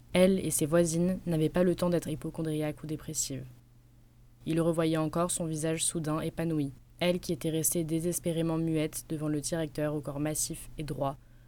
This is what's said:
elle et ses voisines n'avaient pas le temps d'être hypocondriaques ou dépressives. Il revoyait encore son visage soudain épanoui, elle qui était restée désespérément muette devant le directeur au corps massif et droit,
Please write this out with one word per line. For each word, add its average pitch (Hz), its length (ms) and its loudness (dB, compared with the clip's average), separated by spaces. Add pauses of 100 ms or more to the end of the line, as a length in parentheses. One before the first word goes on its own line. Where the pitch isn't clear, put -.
(160)
elle 185 240 6
et 156 120 -2
ses - 140 2
voisines 170 600 4
n'avaient 156 240 4
pas 180 140 4
le 175 100 4
temps 180 160 2
d'être 170 180 0
hypocondriaques 151 760 -4
ou 156 40 -10
dépressives. 147 580 -6 (1040)
Il 160 160 2
revoyait 160 340 2
encore 160 340 0
son 175 140 -2
visage 160 400 -2
soudain 156 360 -2
épanoui, 160 520 -2 (280)
elle 175 200 2
qui 180 140 -4
était 160 160 -2
restée 160 340 0
désespérément 165 720 0
muette 160 540 0
devant 151 180 -4
le 151 140 0
directeur 151 520 -2
au 151 60 -2
corps 143 200 -6
massif 151 580 -4
et 156 60 -6
droit, 143 340 -4 (300)